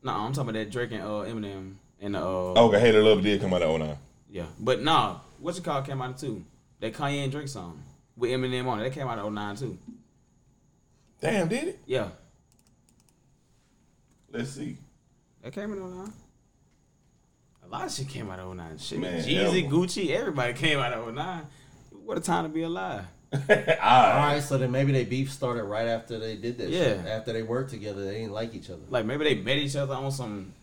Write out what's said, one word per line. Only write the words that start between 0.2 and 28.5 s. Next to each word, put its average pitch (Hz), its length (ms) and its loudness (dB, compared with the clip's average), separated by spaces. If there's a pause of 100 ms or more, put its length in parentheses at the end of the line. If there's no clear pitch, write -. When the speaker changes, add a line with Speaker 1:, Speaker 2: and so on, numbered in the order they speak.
Speaker 1:
talking 135 160 -2
about 110 100 -2
that 107 120 -6
Drake 120 220 -4
and, 101 100 -6
uh, - 20 -8 (200)
Eminem 98 500 -8 (260)
and, 101 140 -4
uh, 90 380 -2
Speaker 2:
Okay, 110 260 8
Hate 113 160 8
It - 40 10
or 107 40 8
Love 107 160 10
It 92 40 2
did 101 180 4
come 92 120 0
out 87 80 4
in 82 60 4
oh 80 100 4
nine. 76 200 -4 (340)
Speaker 1:
Yeah, 87 140 -8 (140)
but 120 240 0
nah, 123 360 2 (200)
what's 175 200 -6
it 170 40 -12
called 139 220 -2
came 135 160 -6
out 127 100 -6
in 131 40 -12
two? 110 300 -8 (340)
That 110 140 -6
Kanye 143 300 -2
and 131 80 -2
Drake 143 160 -6
song 87 320 -10 (360)
with 120 160 0
Eminem 127 360 -2
on 117 120 -2
it. 110 40 -2
That 131 100 -4
came 143 140 -6
out 117 120 -4
in 101 60 -6
oh 107 40 -2
nine 104 260 -6
too. 107 220 -8 (1400)
Speaker 2:
Damn, 180 280 2
did 277 180 -2
it? 381 180 -8
Speaker 1:
Yeah. 117 240 -2 (2250)
Speaker 2:
Let's 120 200 -6
see. 147 260 -10 (680)
Speaker 1:
That 123 100 -14
came 208 200 -8
in 196 80 -8
oh 185 60 -12
nine. 185 260 -12 (1500)
A - 20 -20
lot - 180 -8
of 330 60 -6
shit 135 160 -6
came 113 220 -10
out 92 100 -10
in 92 60 -10
oh 92 80 -10
nine. 82 240 -12
Shit, - 220 -8
Speaker 2:
Man, 87 240 -4
Speaker 1:
Jeezy, 175 400 2
Speaker 2:
hell. 139 80 0
Speaker 1:
Gucci, 180 400 2
everybody 151 420 0
came 147 260 2
out 123 140 0
in 113 60 -4
oh 113 120 -6
nine. 165 300 -6 (500)
What 202 260 -6
a 165 40 -2
time 170 220 0
to 160 60 -4
be 160 140 -2
alive. 165 400 -4 (160)
Speaker 2:
<laughs> - 140 -12
All 143 60 2 (100)
right. 185 320 6
Speaker 3:
All 123 380 8
right, 147 220 4
so 139 160 0
then 127 140 2
maybe 139 220 4
they 127 100 4
beef 131 280 -2
started 120 320 -2
right 107 240 -2
after 113 300 -2
they 110 200 -6
did 120 220 -4
that 113 100 -4
Speaker 1:
Yeah. 170 140 2 (180)
Speaker 3:
shit. 85 60 -6
After 110 260 -4
they 113 100 -2
worked 127 280 -2
together, 101 340 -6
they 101 140 -4
didn't 110 120 -6
like 113 240 -6